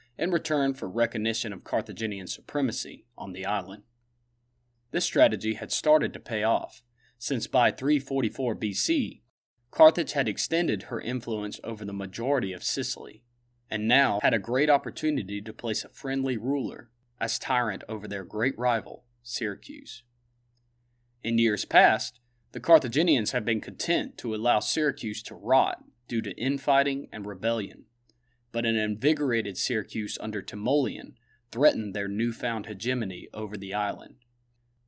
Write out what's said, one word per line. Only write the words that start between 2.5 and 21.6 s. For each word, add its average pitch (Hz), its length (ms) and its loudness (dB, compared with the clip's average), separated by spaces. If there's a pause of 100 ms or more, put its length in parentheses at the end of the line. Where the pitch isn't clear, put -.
on 98 160 -8
the 95 120 -6
island. 98 380 -4 (1080)
This 175 140 0
strategy 110 500 4
had 104 160 -8
started 147 420 4
to - 60 -12
pay 107 240 -4
off, - 380 0 (360)
since 127 300 -2
by 120 240 4
three 139 280 2
forty-four 127 540 -2
B 101 200 -2
C, 139 500 0 (480)
Carthage 160 400 6
had 131 160 0
extended 151 560 0
her - 180 -6
influence 110 600 -4
over 107 200 -6
the 101 100 -6
majority 101 600 -2
of 90 100 -10
Sicily, - 600 -6 (480)
and 107 160 -2
now 120 340 4
had 131 120 4
a 107 60 2
great 131 300 2
opportunity 120 720 0
to 110 120 -10
place 110 300 -4
a - 60 -18
friendly 135 480 -2
ruler 120 540 -4 (280)
as 113 200 -2
tyrant 117 500 0
over 104 180 -6
their 98 160 -6
great 113 340 -2
rival, 120 480 -2 (180)
Syracuse. - 800 -8 (1200)
In 117 160 2
years 107 260 2